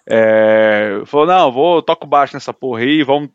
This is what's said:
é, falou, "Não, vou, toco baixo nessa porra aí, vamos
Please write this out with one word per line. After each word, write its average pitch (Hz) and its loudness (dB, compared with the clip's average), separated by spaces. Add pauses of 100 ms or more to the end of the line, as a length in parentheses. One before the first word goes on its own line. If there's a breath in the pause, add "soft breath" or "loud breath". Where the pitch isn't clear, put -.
é, 110 2
falou, 147 0
"Não, 175 2
vou, 156 0
toco 165 -4
baixo 143 0
nessa 127 -12
porra 120 -8
aí, 147 0
vamos 143 -2